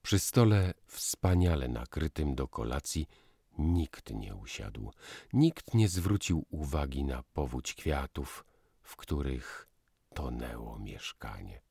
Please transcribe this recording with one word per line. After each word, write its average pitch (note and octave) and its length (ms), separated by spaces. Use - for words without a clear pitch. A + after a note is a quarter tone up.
Przy - 160
stole G#2 560
wspaniale F2 800
nakrytym C#2 640
do C2 140
kolacji C2+ 580
nikt E2 520
nie G1+ 240
usiadł. G1+ 580
Nikt D#3 420
nie A2 140
zwrócił F2+ 640
uwagi C#2+ 540
na C2 180
powódź B1+ 520
kwiatów, C#2 680
w - 140
których C2+ 720
tonęło A#1 640
mieszkanie. G1+ 920